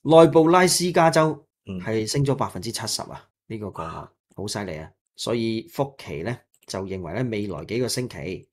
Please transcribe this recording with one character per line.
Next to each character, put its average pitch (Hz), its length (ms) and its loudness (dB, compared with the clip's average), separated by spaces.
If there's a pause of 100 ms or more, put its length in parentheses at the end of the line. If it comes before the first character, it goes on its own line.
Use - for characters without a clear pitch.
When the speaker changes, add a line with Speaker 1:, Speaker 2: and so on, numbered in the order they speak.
Speaker 1:
內 160 280 10
布 160 180 6
拉 180 180 6
斯 175 260 0
加 165 180 6
州 156 320 2 (220)
Speaker 2:
嗯。 95 160 -8
Speaker 1:
係 110 260 -2
升 143 160 -2
咗 135 120 0
百 110 120 -2
分 95 140 -10
之 107 100 -8
七 113 160 -8
十 - 160 -6
啊， - 220 -14 (220)
呢 113 120 -10
個 104 120 -10
個 82 120 -10
案， 80 260 -12 (260)
好 95 120 -8
犀 107 120 -6
利 92 180 -8
啊。 78 140 -14 (260)
所 110 180 -6
以 113 380 -2
福 143 240 -4
奇 78 260 -10
呢， 117 140 -6 (300)
就 95 180 -8
認 95 160 -8
為 85 140 -10
呢， 127 160 -4
未 104 160 -4
來 82 180 -10
幾 107 160 -6
個 123 80 -2
星 127 180 -6
期 82 460 -10